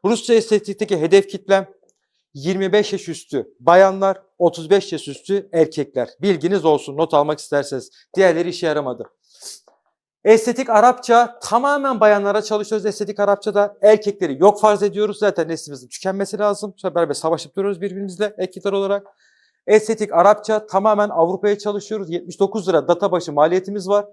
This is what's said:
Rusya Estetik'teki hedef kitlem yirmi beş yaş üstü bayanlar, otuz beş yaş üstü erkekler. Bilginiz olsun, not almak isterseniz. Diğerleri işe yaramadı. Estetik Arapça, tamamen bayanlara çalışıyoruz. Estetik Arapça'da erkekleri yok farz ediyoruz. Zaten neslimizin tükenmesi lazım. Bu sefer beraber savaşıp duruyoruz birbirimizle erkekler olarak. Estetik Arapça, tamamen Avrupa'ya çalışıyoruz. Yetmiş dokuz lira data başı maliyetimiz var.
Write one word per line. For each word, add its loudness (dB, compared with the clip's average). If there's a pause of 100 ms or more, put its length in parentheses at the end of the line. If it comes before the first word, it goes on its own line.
Rusya 0
Estetik'teki -2
hedef 2
kitlem -2 (600)
yirmi -4
beş 2
yaş -10
üstü -8
bayanlar, 4 (140)
otuz -2
beş 2
yaş -10
üstü -8
erkekler. 0 (120)
Bilginiz 0
olsun, 0
not -2
almak 0
isterseniz. -6 (240)
Diğerleri 2
işe -6
yaramadı. -4 (1200)
Estetik 4
Arapça, 2
tamamen -2
bayanlara 4
çalışıyoruz. -4
Estetik -6
Arapça'da 0
erkekleri 2
yok 6
farz 4
ediyoruz. -4
Zaten 0
neslimizin -12
tükenmesi -8
lazım. -4
Bu -20
sefer -6
beraber 0
savaşıp -4
duruyoruz -6
birbirimizle -8
erkekler -6
olarak. -4 (600)
Estetik 0
Arapça, 2
tamamen 0
Avrupa'ya 0
çalışıyoruz. -8
Yetmiş -10
dokuz -2
lira 2
data 0
başı -4
maliyetimiz 0
var. 0